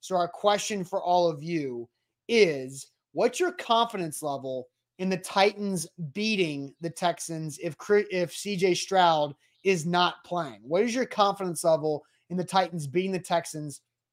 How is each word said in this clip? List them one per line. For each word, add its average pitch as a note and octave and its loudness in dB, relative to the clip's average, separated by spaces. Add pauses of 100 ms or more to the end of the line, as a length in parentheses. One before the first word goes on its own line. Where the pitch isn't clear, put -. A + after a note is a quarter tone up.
So F#3 -4
our E3+ 0
question G3+ 0
for F#3 -4
all F3 4
of D3+ -4
you C#3 -6 (400)
is, C#3+ 2 (240)
what's G#3+ 0
your F4 0
confidence A3+ 0
level C3+ -6 (300)
in F#3 -2
the F#3 0
Titans G3 0 (260)
beating E3+ -2
the E3 -6
Texans E3 -4
if E3+ -8
Chri-, G#3 2
if F3+ -2
C G3+ -6
J F3+ 2
Stroud E3 2 (280)
is F3+ 2
not F3 2
playing? C#3+ -6
What E3 2
is A#3 0
your B3+ 0
confidence F#3+ 0
level D#3 2 (240)
in F3 -6
the F3 -2
Titans F3 0
beating F#3 0
the F3+ -2
Texans D#3 -4 (320)